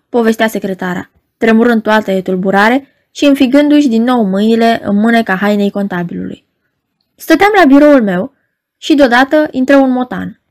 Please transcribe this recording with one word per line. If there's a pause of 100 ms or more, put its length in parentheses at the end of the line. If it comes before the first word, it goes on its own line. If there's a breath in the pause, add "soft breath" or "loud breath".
povestea
secretara, (280)
tremurând
toată
de
tulburare (240 soft breath)
și
înfigându-și
din
nou
mâinile
în
mâneca
hainei
contabilului. (720)
"Stăteam
la
biroul
meu (440)
și
deodată
intră
un
motan. (120)